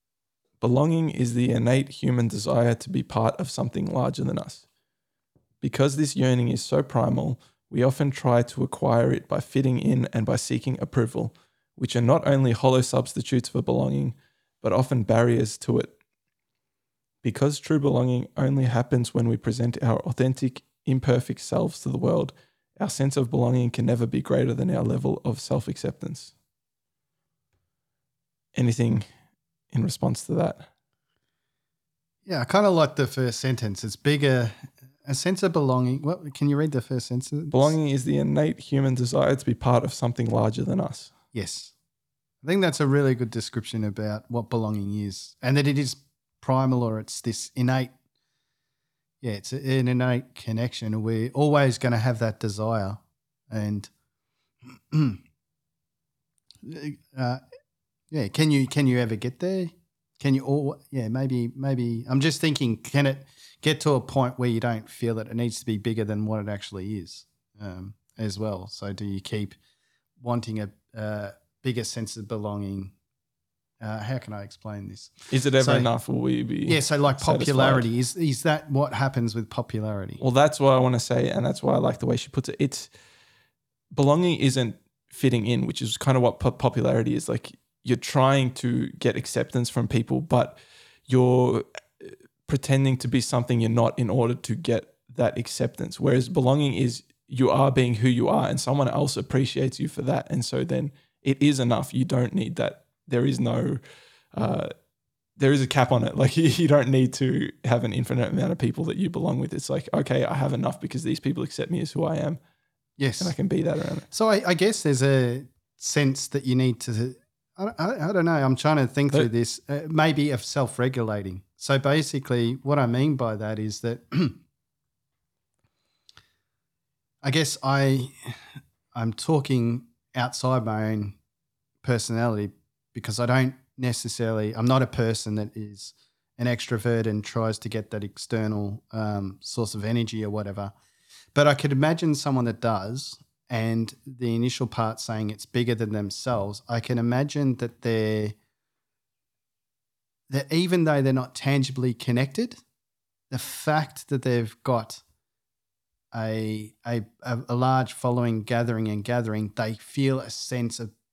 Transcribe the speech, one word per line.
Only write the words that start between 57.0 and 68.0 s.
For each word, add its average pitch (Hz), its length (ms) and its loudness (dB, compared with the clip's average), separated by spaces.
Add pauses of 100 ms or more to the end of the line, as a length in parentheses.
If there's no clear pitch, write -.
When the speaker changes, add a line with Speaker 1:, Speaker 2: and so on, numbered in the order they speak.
Speaker 2:
uh, 127 200 -2 (720)
yeah, 139 200 -2
can 156 220 2
you, 135 160 4
can 143 200 2
you 123 120 4
ever 113 160 0
get 120 240 -6
there? 185 300 -2 (500)
Can 139 140 2
you 135 120 0
al-, 139 340 -2 (120)
yeah, 123 180 -2
maybe, 127 460 -2
maybe, 123 540 -2
I'm 131 100 2
just 147 220 0
thinking, 139 360 0
can - 280 0
it 139 120 0 (440)
get 151 200 0
to 151 100 2
a 127 100 2
point 127 380 0
where 123 100 0
you 113 100 0
don't 113 300 -4
feel 113 260 -4
that 110 120 -6
it 107 80 -8
needs 117 240 -2
to - 60 -16
be 110 120 -2
bigger 110 280 -2
than 107 200 -4
what 110 140 -2
it 104 100 -6
actually 101 480 -8
is, - 280 -14 (340)
um, 98 360 -14 (220)